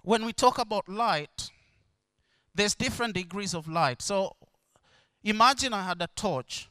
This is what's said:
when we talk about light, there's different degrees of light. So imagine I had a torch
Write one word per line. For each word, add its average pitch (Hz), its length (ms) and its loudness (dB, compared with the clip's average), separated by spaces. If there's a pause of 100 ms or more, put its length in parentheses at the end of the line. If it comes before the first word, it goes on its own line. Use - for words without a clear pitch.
when 220 220 0
we 226 80 -4
talk 247 260 4
about 214 300 -2
light, 185 600 -2 (1000)
there's 202 220 2
different 240 400 -2
degrees 180 400 -6
of 160 140 -8
light. 160 340 0
So 196 320 -2 (880)
imagine 240 500 4
I 196 120 -4
had 175 180 -4
a 170 140 -4
torch - 540 -4